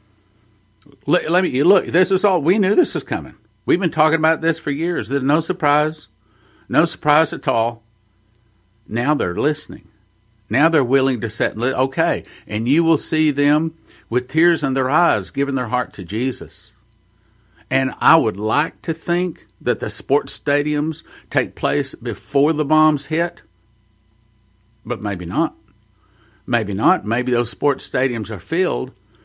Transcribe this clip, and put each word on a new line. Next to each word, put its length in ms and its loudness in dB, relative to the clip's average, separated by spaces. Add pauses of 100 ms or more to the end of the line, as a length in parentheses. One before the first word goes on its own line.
(1080)
Let, 240 0
let 120 2
me, 220 0
look, 220 4
this 240 2
is 140 0
all, 160 2
we 180 2
knew 160 2
this 200 2
was 100 -4
coming. 300 -8 (320)
We've 140 2
been 100 0
talking 280 2
about 220 0
this 180 -2
for 120 -6
years. 400 -4
There's 120 -2
no 180 2
surprise. 680 0 (580)
No 200 2
surprise 480 2
at 120 -6
all. 360 0 (1040)
Now 280 -2
they're 200 -2
listening. 540 -4 (600)
Now 220 2
they're 120 4
willing 380 2
to 80 -4
sit 240 -2
and 80 -8
li-, 140 0
okay. 500 0 (220)
And 200 -4
you 180 2
will 120 4
see 340 0
them 440 0 (340)
with 200 -2
tears 340 2
in 100 -2
their 160 0
eyes, 420 2
giving 260 -2
their 120 -4
heart 260 -4
to 100 -10
Jesus. 720 -6 (960)
And 300 -2
I 160 6
would 220 0
like 440 -2
to 120 -4
think 520 -4 (140)
that 200 -2
the 100 -4
sports 480 -2
stadiums 640 -2 (240)
take 260 -2
place 400 -2
before 600 0
the 100 -2
bombs 420 2
hit, 360 -4 (1400)
but 160 -6
maybe 240 -6
not. 280 -2 (920)
Maybe 260 -2
not. 320 0
Maybe 280 -2
those 180 0
sports 360 -2
stadiums 440 -4
are 80 -8
filled 540 -4 (320)